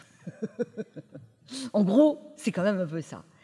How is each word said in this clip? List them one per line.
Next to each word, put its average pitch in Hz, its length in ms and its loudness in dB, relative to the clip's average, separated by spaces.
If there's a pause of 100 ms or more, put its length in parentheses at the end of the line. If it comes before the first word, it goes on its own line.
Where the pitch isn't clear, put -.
(260)
<laughs> - 1500 -10
En 208 100 6
gros, 277 540 4
c'est - 140 -2
quand 180 120 -2
même 202 160 2
un 180 80 -2
peu 160 140 -6
ça. - 220 -14 (200)